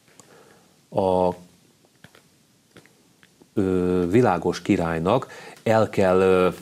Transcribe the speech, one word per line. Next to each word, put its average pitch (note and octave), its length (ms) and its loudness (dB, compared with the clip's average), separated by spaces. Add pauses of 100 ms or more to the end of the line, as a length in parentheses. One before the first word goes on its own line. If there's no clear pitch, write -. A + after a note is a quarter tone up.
(920)
a, F#2 440 0 (2250)
ö, F2+ 560 -2
világos F#2 520 0
királynak F2 680 -2 (340)
el A2 260 0
kell, F#2 320 2
ö, F#2 280 4 (140)